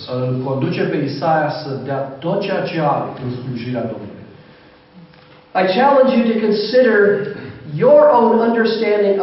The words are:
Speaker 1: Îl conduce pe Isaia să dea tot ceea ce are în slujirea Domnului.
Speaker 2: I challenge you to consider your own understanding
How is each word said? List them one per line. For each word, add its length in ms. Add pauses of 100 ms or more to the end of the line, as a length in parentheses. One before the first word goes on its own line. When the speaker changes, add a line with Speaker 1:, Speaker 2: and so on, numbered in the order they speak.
(140)
Speaker 1:
Îl 300
conduce 380
pe 140
Isaia 540
să 200 (140)
dea 140
tot 420
ceea 220
ce 180
are 280 (160)
în 60 (100)
slujirea 400
Domnului. 440 (1400)
Speaker 2:
I 20 (140)
challenge 380
you 160
to 140
consider 500 (800)
your 240 (180)
own 200 (100)
understanding 760